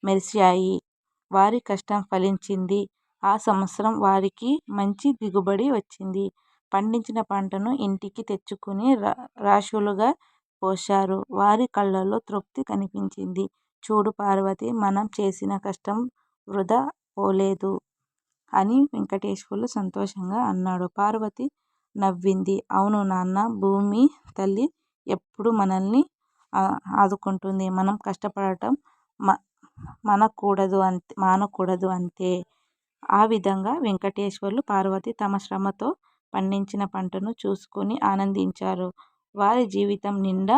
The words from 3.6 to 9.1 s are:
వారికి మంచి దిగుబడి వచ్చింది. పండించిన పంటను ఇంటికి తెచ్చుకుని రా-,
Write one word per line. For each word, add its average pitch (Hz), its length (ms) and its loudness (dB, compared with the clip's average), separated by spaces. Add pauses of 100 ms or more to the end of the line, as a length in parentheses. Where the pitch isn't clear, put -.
వారికి 196 500 2 (200)
మంచి 202 440 -2
దిగుబడి 196 580 0
వచ్చింది. 196 540 -4 (460)
పండించిన 220 500 -2
పంటను 196 580 -4
ఇంటికి 196 440 -4
తెచ్చుకుని 202 720 -6
రా-, 208 220 -2 (200)